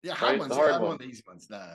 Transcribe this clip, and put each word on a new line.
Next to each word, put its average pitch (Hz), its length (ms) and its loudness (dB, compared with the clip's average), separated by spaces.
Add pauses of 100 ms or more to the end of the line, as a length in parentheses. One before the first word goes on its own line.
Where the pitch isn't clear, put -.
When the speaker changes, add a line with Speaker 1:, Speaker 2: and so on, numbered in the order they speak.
Speaker 1:
Yeah, 170 100 -8
hard - 180 2
Speaker 2:
Right? 135 80 2
Speaker 1:
ones, 139 100 -4
Speaker 2:
The 131 60 0
Speaker 1:
yeah, 143 60 4
Speaker 2:
hard 151 80 8
Speaker 1:
I - 40 6
don't - 80 0
Speaker 2:
one. - 100 0
Speaker 1:
want - 100 -8
the 127 60 -14
easy 117 200 -16
ones. 90 220 -20
No, 104 80 -12 (180)